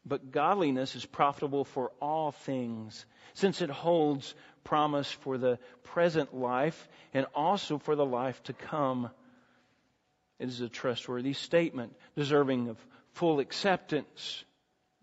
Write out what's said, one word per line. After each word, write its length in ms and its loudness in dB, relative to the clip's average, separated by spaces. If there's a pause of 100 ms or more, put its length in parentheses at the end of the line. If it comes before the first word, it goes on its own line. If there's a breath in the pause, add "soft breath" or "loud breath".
but 260 -6
godliness 640 2
is 80 -10
profitable 580 0
for 380 -4
all 320 -2
things, 720 -8 (280 loud breath)
since 280 0
it 80 -2
holds 680 2 (300 loud breath)
promise 440 2
for 280 -6
the 200 2 (260 loud breath)
present 500 2
life 560 -2 (240 loud breath)
and 200 2
also 440 0
for 180 0
the 100 4
life 380 -2
to 80 -12
come. 580 -2 (1300 soft breath)
It 120 -6
is 100 -10
a 80 -6
trustworthy 640 -4
statement, 640 -2 (220 loud breath)
deserving 500 2
of 100 -10 (360 loud breath)
full 260 2
acceptance." 1040 -2 (600)